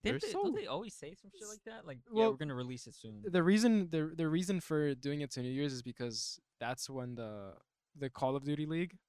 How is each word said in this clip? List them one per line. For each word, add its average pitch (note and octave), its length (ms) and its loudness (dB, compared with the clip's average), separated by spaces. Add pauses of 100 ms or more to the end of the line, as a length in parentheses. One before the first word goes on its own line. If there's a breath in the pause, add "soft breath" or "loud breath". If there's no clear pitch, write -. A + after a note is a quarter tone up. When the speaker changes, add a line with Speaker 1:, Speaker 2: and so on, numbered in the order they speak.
Speaker 1:
didn't - 180 0
Speaker 2:
They're - 80 -4
Speaker 1:
they, G#3+ 40 -4
don't G4+ 140 0
Speaker 2:
so E4 40 2 (100)
Speaker 1:
they - 60 -6
always G3 260 -6
say D3+ 280 -12
some G3 160 -20
shit G#3 120 -14
like G#3+ 160 -16
that? A3 200 -14
Like, C3+ 120 -12 (100)
"Yeah, A#3 60 -12
Speaker 3:
Well, A3 180 6
Speaker 1:
we're C3+ 60 -4
gonna D3 180 -4
release B2 320 -6
it - 80 -18
soon." G#2+ 320 -14
Speaker 3:
the F3 160 6
reason, G#3+ 460 8
the, D#3+ 260 0
the D#3+ 140 2
reason F3 320 2
for D3+ 340 2
doing C#3+ 240 -4
it C#3+ 120 -4
to B2+ 100 -6
New B2 100 -2
Year's C#3 220 0
is B2 80 -6
because A#2+ 580 -6 (220)
that's B2 280 -4
when B2 260 -6
the, G#2+ 400 -8 (440)
the C#3 100 -2
Call C3 280 0
of C3+ 80 -4
Duty D3 200 0
League E3 300 -4 (140)